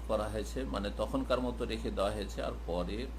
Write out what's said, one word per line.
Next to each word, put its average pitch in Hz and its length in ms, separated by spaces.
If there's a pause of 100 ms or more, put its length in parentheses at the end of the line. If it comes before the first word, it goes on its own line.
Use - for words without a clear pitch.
করা 107 200
হয়েছে, 110 360
মানে 101 320
তখনকার 127 440
মতো 123 240
রেখে 113 260
দেওয়া 101 200
হয়েছে, 104 320
আর - 100 (140)
পরে 90 400 (120)